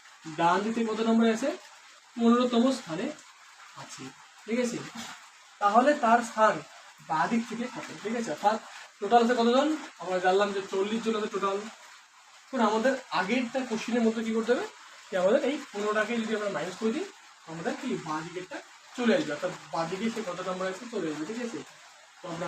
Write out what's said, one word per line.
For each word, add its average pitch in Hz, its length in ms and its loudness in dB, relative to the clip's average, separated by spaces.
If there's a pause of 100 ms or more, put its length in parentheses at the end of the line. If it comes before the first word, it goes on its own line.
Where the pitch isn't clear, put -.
(400)
ডান 175 220 4
দিক 226 140 -2
থেকে 226 140 0
কত 214 180 -2
নম্বরে 226 280 6
আছে? 269 120 -2 (720)
পনেরোতম 233 440 4 (140)
স্থানে 170 280 -6 (760)
আছে, 139 220 -16 (400)
ঠিক 226 200 -2
আছে? 170 140 -2 (840)
তাহলে 220 300 6 (140)
তার 233 240 6
স্থান 214 260 4 (540)
বাঁ 160 220 2
দিক 233 180 2
থেকে 233 160 -6 (100)
কত, - 140 -12 (140)
ঠিক 220 180 -4
আছে? 226 140 -6
অর্থাৎ 214 240 2 (420)
টোটাল 233 240 6
আছে 240 160 4
কতজন? 247 260 4 (360)
আমরা 185 160 -2
জানলাম 190 380 4
যে 196 40 -4 (100)
চল্লিশ 208 340 0
জন 226 140 0
আছে 214 160 -4
টোটাল। 196 220 0 (920)
এখন 262 140 -4 (100)
আমাদের 220 220 2 (260)
আগেরটা 233 500 0
কোশ্চেনের 220 380 -2
মতো 226 200 0
কি 220 100 -2
করতে 226 160 0
হবে, 359 140 -2 (420)
যে - 140 -6
আমাদের 214 260 6
এই 294 80 -2 (160)
পনেরোটাকে 208 400 0 (100)
যদি 220 160 -4
আমরা 208 180 -4
মাইনাস 190 240 -6
করে 226 140 0
দিই, 370 120 -4 (440)
আমাদের 175 300 -6
কি 269 80 -6 (180)
বাঁ 156 200 -4
দিকেরটা 180 320 -10 (380)
চলে 233 200 4
আসবে, 156 180 0
অর্থাৎ 180 180 -4 (200)
বাঁ 165 180 -2
দিকে 190 240 -4
সে 226 140 -6
কত 170 100 -6 (100)
নাম্বার 185 240 -4
আছে 214 200 -12
চলে 190 180 -4
আসবে, 151 200 -6
ঠিক 233 160 -8
আছে? - 120 -8 (600)
তো - 120 -16
আমরা 170 160 -6